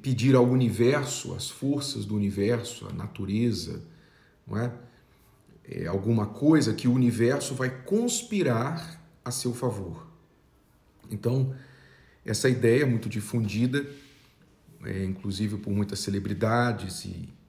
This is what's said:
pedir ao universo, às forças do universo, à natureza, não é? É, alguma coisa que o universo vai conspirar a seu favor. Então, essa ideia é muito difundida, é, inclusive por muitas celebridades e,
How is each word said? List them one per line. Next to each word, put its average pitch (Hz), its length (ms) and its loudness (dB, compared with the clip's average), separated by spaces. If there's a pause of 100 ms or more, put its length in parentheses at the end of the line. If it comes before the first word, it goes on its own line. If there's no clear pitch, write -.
pedir 131 340 4
ao 123 100 8
universo, 123 880 2
às 92 160 -8
forças 139 560 -4
do 104 100 -4
universo, 101 720 0
à - 60 -10
natureza, 101 880 -2 (640)
não - 100 -4
é? 120 160 -2 (920)
É, 82 200 -8
alguma 101 420 0
coisa 143 460 4
que - 140 -2
o 120 60 4
universo 123 600 2
vai 127 140 -2 (140)
conspirar 190 1200 -2 (200)
a 123 60 -4
seu 120 220 -2
favor. 101 540 -6 (1040)
Então, 131 420 0 (720)
essa 110 220 2
ideia 123 320 6
é 143 60 4
muito 117 200 0
difundida, 117 800 -2 (960)
é, 95 220 -4
inclusive 98 520 -4
por 104 140 -6
muitas 101 280 -2
celebridades 101 1080 0
e, 87 240 -10 (200)